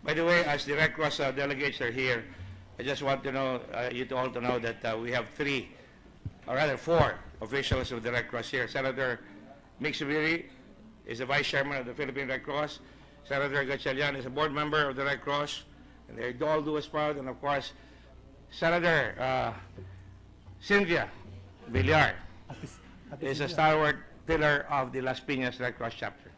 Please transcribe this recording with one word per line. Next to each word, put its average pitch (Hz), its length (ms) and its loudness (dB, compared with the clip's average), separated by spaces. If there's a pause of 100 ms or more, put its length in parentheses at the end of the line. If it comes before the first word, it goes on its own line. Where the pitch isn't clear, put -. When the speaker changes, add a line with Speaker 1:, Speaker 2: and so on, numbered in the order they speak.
Speaker 1:
By 151 100 0
the 165 100 2
way, 170 200 6
as 147 220 0
the 143 80 0
Red 156 200 4
Cross, 151 240 0
uh, 139 140 2
delegates 139 480 -2
are 120 100 0
here, 123 340 0 (540)
I 123 40 -6
just 135 200 -2
want 135 220 0
to 135 80 -2
know, 131 280 0 (120)
uh, 123 180 -2
you 123 140 -4
to 131 120 -4
all 127 140 0
to 123 100 -4
know 123 180 2
that, 113 260 -4
uh, 113 160 0
we 120 100 -4
have 120 200 0
three, 139 400 -2 (760)
or 123 80 -2
rather 139 220 2
four, 151 380 4 (260)
officials 127 500 0
of 117 120 -4
the 120 100 -2
Red 120 160 0
Cross 117 220 -4
here. 123 180 0
Senator 131 520 -2 (600)
Mick 143 160 -2
Zubiri 156 480 0 (640)
is 117 120 -8
the 127 80 -4
Vice 139 220 2
Chairman 139 300 0
of 123 80 -6
the 120 80 -8
Philippine 131 340 -4
Red 131 160 -4
Cross. 147 360 -4 (440)
Senator 139 400 0
Gatchalian 135 520 0
is 131 100 -6
a 127 40 -6
board 147 220 0
member 151 360 2
of 135 60 -2
the 139 100 -2
Red 139 180 -2
Cross. 143 420 -2 (440)
And 110 80 -14
they 123 200 -6 (100)
all 156 160 4
do 151 140 0
us 147 100 -2
proud. 151 300 0
And 131 120 -6
of 123 120 -8
course, 143 320 0 (800)
Senator, 165 680 4
uh, 127 340 0 (1080)
Cynthia 170 480 4 (580)
Villar 131 480 6 (340)
Speaker 2:
Ate, - 220 -12 (420)
Ate 143 120 -10
Speaker 1:
is 135 160 -2
a 156 80 0
Speaker 2:
Cynthia. - 0 -
Speaker 1:
stalwart 156 480 6 (280)
pillar 151 460 4
of 131 220 0
the 131 80 -2
Las 127 180 -2
Piñas 127 400 -2
Red 123 180 -2
Cross 117 200 -4
chapter. - 420 -10